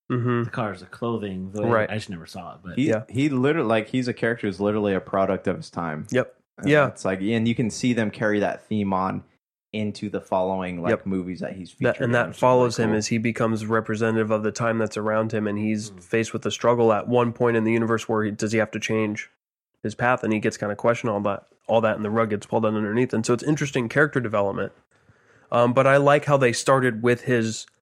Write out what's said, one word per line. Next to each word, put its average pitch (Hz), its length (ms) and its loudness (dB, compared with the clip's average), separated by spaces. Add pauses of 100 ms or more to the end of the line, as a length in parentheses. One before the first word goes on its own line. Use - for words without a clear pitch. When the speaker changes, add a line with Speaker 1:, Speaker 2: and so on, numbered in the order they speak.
(120)
Speaker 1:
Mm-hmm. 120 320 0
Speaker 2:
the 117 80 -6
cars, 101 300 -6
the 90 40 -18
clothing, 98 680 -6
the 104 120 -4
way, 110 60 0
Speaker 1:
Right. 110 200 2
Speaker 2:
I 104 60 -6
just 107 160 -8
never 82 160 -12
saw 87 260 -14
it, - 100 -20
but 87 140 -10
Speaker 3:
He, 127 120 2
Speaker 1:
Yeah. 110 200 0
Speaker 3:
he 135 180 0
literally, 131 400 2
like, 110 200 2
he's 127 200 -2
a 117 60 -2
character 117 320 -2
who's 95 160 -4
literally 104 320 2
a 92 60 0
product 95 480 0
of 90 100 0
his - 140 -14
time. 78 400 -6
Speaker 1:
Yep. 123 200 0 (280)
Speaker 3:
And 147 100 -2
Speaker 1:
Yeah. 143 200 6
Speaker 3:
it's - 160 -12
like, 95 160 -2
and 113 260 0
you 117 80 2
can 113 160 0
see 127 220 0
them 110 180 0
carry 107 300 0
that 90 260 -2
theme 101 260 -2
on 95 300 -2 (500)
into 104 380 -6
the 98 100 -6
following, 92 640 -2
like, 104 80 0
Speaker 1:
Yep. - 160 -2
Speaker 3:
movies 90 320 -4
that 80 140 -8
he's 95 260 -14
Speaker 1:
That, 123 160 2
Speaker 3:
featured - 0 -
Speaker 1:
and - 80 -4
Speaker 3:
in, 120 80 0
Speaker 1:
that 120 160 2
Speaker 3:
which - 80 -12
is - 40 -18
Speaker 1:
follows 127 380 4
Speaker 3:
really 117 60 0
Speaker 1:
him 110 80 2
Speaker 3:
cool. 110 80 2
Speaker 1:
as 104 80 -4
he 117 100 0
becomes 113 480 0
representative 110 640 0
of 107 140 0
the 107 80 -2
time 113 260 0
that's 110 180 -2
around 110 360 0
him, 107 160 -2
and 104 100 -2
he's 107 320 -2
Speaker 2:
Hmm. 95 80 -18
Speaker 1:
faced 113 360 -2
with - 100 -6
the 104 80 -4
struggle 117 420 4
at 101 140 -2
one 120 260 2
point 117 240 2
in 110 60 2
the 113 100 2
universe 113 340 0
where 110 180 0
he, 107 40 -2
does 107 220 -4
he 113 80 2
have 107 120 0
to 110 80 -8
change 107 520 -4 (500)
his 107 140 -6
path, 123 280 0
and 107 80 0
he 107 80 2
gets 107 160 -2
kinda 104 200 -4
questioned 117 340 0
all 104 120 -2
that, 101 260 -4 (180)
all 113 160 4
that, 107 140 2
and 107 100 -4
the 104 60 -4
rug 113 180 2
gets 107 160 -4
pulled 113 180 0
out 107 120 0
underneath. 107 360 0
And 110 140 0
so 123 80 2
it's 120 80 0
interesting 139 480 -2
character 143 300 2
development. 101 520 -2 (800)
Um, 120 220 4
but 135 140 6
I 139 100 8
like 143 280 4
how 147 120 4
they 123 160 4
started 127 480 2
with 120 200 2
his 113 440 -2 (160)